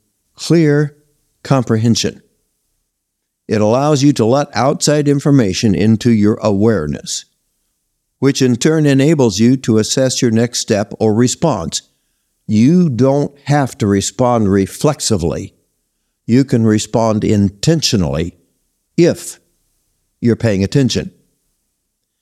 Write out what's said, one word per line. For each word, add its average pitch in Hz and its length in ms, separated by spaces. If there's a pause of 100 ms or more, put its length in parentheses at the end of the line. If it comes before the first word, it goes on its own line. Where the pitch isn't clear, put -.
(360)
clear 151 640 (460)
comprehension. 117 760 (1300)
It 104 140
allows 131 420
you 143 100
to 113 120
let 135 300
outside 147 520
information 135 680
into 110 360
your 107 300
awareness, 101 840 (920)
which 135 220
in 123 140
turn 156 300
enables 135 540
you 123 180
to 117 200
assess 127 440
your 120 100
next 113 280
step 104 400
or 110 140
response. 117 680 (640)
You 151 420
don't 135 560
have 143 340
to 107 80
respond 107 640
reflexively. 98 1000 (720)
You 127 200
can 117 200
respond 110 580
intentionally 98 1120 (600)
if 165 420 (840)
you're 117 140
paying 101 280
attention. 110 500 (1080)